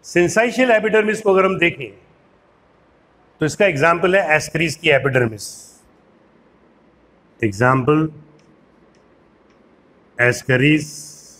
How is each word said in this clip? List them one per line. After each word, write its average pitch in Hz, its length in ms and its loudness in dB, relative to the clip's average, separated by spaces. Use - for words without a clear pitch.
syncytial 226 680 0
एपिडर्मिस 214 500 0
को 196 120 0
अगर 190 120 4
हम 190 140 -2
देखें 139 320 -2
तो 156 40 0
इसका 151 200 -2
एग्जांपल 170 500 2
है 160 200 2
एस्करीज 151 400 -4
की 160 140 -2
एपिडर्मिस। 123 560 0
एग्जांपल 131 720 0
एस्करीज 131 720 0